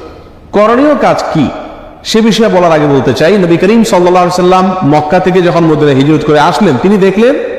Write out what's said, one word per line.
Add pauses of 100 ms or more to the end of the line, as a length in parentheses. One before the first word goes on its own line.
(520)
করণীয়
কাজ (100)
কি, (560)
সে
বিষয়ে
বলার
আগে
বলতে
চাই,
নবী
করিম
সাল্লাল্লাহু
আলাইহি
সাল্লাম
মক্কা
থেকে
যখন
মদিনায়
হিজরত
করে
আসলেন,
তিনি
দেখলেন (240)